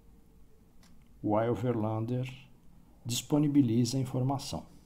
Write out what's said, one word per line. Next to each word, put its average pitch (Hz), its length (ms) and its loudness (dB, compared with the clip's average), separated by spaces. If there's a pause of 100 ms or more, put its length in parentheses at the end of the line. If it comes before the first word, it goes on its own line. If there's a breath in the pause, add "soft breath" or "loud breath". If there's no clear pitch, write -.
(1200)
o 104 160 2
iOverlander 117 920 -2 (760)
disponibiliza 127 920 2
informação. 131 680 -2 (220)